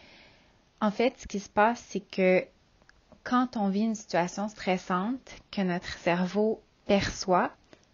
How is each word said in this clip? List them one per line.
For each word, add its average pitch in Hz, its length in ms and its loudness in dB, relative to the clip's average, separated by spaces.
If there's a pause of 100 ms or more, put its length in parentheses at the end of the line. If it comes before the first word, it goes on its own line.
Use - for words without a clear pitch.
(800)
En 214 100 2
fait, 240 260 0
ce - 100 -16
qui 202 120 -6
se - 80 -10
passe, 226 400 2
c'est 190 140 -8
que 185 420 2 (800)
quand 247 320 0
on 202 140 0
vit 202 140 0
une 226 120 -2
situation 185 540 -4
stressante 190 840 -4 (180)
que 202 120 -4
notre 180 380 -4
cerveau 185 640 0 (260)
perçoit, 190 640 2 (420)